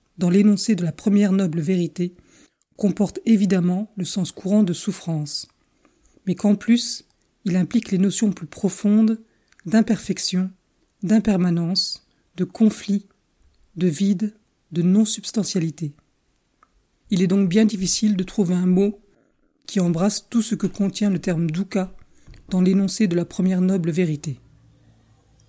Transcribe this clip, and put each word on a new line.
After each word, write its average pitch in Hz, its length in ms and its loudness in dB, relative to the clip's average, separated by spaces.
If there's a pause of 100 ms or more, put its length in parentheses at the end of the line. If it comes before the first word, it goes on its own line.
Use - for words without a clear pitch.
(180)
dans 175 120 0
l'énoncé 202 460 4
de 175 80 -4
la 165 100 -4
première 202 400 2
noble 180 260 0
vérité, 175 540 -2 (640)
comporte 202 480 -2
évidemment 190 720 2
le 180 80 -4
sens - 260 0
courant 208 320 2
de 175 80 0
souffrance, - 800 -2 (760)
mais 180 100 -2
qu'en 208 200 2
plus, - 500 0 (380)
il 180 140 0
implique 190 340 -2
les 190 60 0
notions 196 340 2
plus - 160 -8
profondes 214 720 0 (460)
d'imperfection, 185 840 0 (520)
d'impermanence, 185 1040 0 (300)
de 180 80 -2
conflit, 208 640 0 (680)
de 180 120 0
vide, 196 460 0 (380)
de 175 120 -2
non-substantialité. 180 1120 0 (1160)
Il 180 120 0
est 190 60 0
donc 196 220 2
bien 220 160 2
difficile 208 500 0
de 185 80 -2
trouver 180 320 -2
un 180 120 0
mot 196 340 2 (680)
qui 202 140 -2
embrasse 175 480 0
tout 233 120 0
ce 214 140 0
que 185 120 -4
contient 202 420 -2
le 180 100 -2
terme 170 320 -2
dukkha 190 420 -4 (560)
dans 180 120 0
l'énoncé 196 460 2
de 170 100 0
la 170 80 -2
première 185 360 -2
noble 185 300 0
vérité. 151 480 -4 (1080)